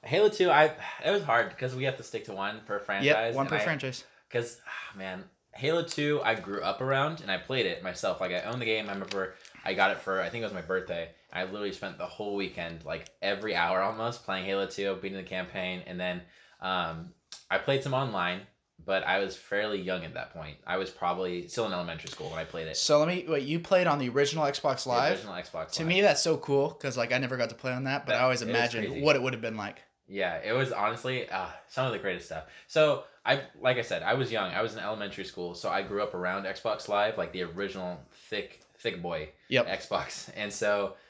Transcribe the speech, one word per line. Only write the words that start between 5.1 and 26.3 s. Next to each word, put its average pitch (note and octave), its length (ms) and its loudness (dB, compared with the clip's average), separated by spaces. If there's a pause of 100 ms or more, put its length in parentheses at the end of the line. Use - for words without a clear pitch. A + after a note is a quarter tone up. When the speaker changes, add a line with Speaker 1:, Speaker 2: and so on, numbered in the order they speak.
Speaker 1:
Halo D#3 300 0
two, D3 420 0
I A2+ 100 4
grew G2 280 -4
up G2 180 0
around C#3+ 400 0
and - 100 -4
I F#2 80 0
played B2+ 280 0
it E2+ 160 -4
myself. F#2 380 -2
Like, F2+ 120 0
I F2+ 100 0
owned B2 180 -4
the A2+ 60 -4
game. G#2+ 220 0
I G2 40 -4
remember F#2+ 420 -4 (300)
I F#2+ 100 -2
got G2 160 6
it F#2+ 80 -2
for, F#2+ 220 -2
I F2 80 0
think A2+ 140 -6
it A2 40 -2
was G2 80 -8
my F2+ 80 -6
birthday. F2 480 -4 (220)
I F#2 120 -4
literally G2 280 -4
spent - 260 -8
the F2+ 80 -6
whole G#2 300 -6
weekend, E2+ 480 -4
like, D#2+ 260 -8 (120)
every G2+ 340 0
hour F2+ 260 4
almost A2+ 420 -2
playing F#2+ 200 -2
Halo G2 220 0
two, G2 300 -2
beating F#2+ 220 -6
the F#2 60 -8
campaign, F#2 640 -6
and F2+ 120 -8
then, F2+ 240 -4 (380)
um, F2 520 -2 (380)
I G2 80 4
played C#3 240 2
some C3+ 120 -4
online, G2 480 0 (420)
but F#2+ 180 2
I F#2 160 4
was F#2+ 180 -2
fairly G#2 440 -2
young F2+ 240 -2
at D#2+ 100 -10
that - 180 -8
point. D2+ 240 -12 (100)
I F2+ 100 -2
was F#2 140 -2
probably F2+ 580 -2
still A2+ 180 0
in G2 60 -2
elementary E2+ 380 -4
school D2+ 200 -8
when D#2+ 80 -6
I D#2+ 60 -4
played D#2+ 240 -8
it. - 80 -6
Speaker 2:
So D3 240 6
let D#3 80 4
me, F3+ 200 -2
wait, C#3+ 140 0
you D3+ 160 -2
played F3+ 300 4
on D3 100 4
the B2+ 120 0
original C#3+ 340 2
Xbox C#3 400 0
Speaker 1:
The C3 60 -2
Speaker 2:
Live? C3 280 4
Speaker 1:
original G2+ 160 -10
Xbox - 380 -8
Speaker 2:
To - 80 -2
Speaker 1:
Live. D#3+ 80 0
Speaker 2:
me, F#3 140 4
that's E3+ 200 6
so D#3+ 160 4